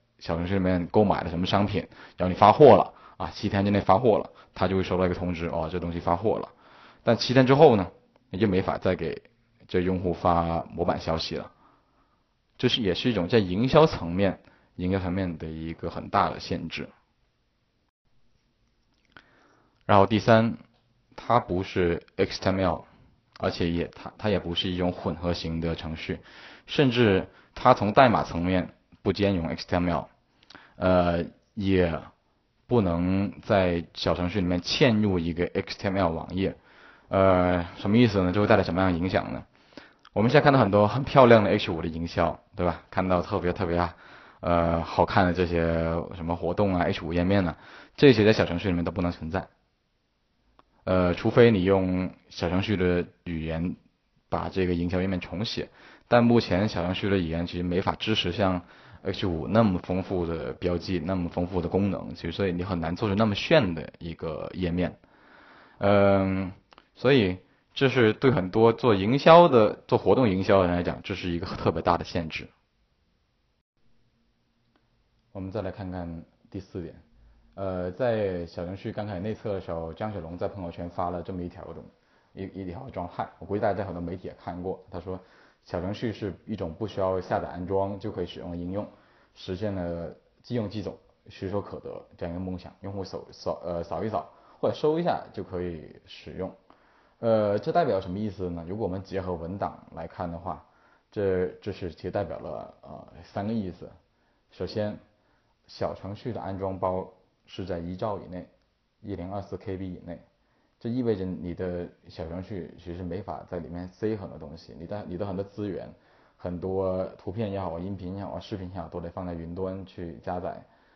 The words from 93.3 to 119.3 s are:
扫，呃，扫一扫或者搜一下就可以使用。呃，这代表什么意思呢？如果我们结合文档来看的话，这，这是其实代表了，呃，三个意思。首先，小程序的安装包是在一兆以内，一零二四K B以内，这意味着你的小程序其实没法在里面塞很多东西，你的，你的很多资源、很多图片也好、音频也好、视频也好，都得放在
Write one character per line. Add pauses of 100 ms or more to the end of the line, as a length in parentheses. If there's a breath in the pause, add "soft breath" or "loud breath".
扫，
呃，
扫
一
扫 (300 soft breath)
或
者
搜
一
下 (100)
就
可
以
使
用。 (640 soft breath)
呃，
这
代
表
什
么
意
思
呢？
如
果
我
们
结
合
文
档
来
看
的
话， (460 soft breath)
这， (140)
这
是
其
实
代
表
了，
呃， (180)
三
个
意
思。 (600)
首
先， (680)
小
程
序
的
安
装
包 (360)
是
在
一
兆
以
内， (540)
一
零
二
四
K
B
以
内， (580)
这
意
味
着
你
的 (200)
小
程
序
其
实
没
法
在
里
面
塞
很
多
东
西，
你
的，
你
的
很
多
资
源、 (480 soft breath)
很
多 (120)
图
片
也
好、
音
频
也
好、
视
频
也
好，
都
得
放
在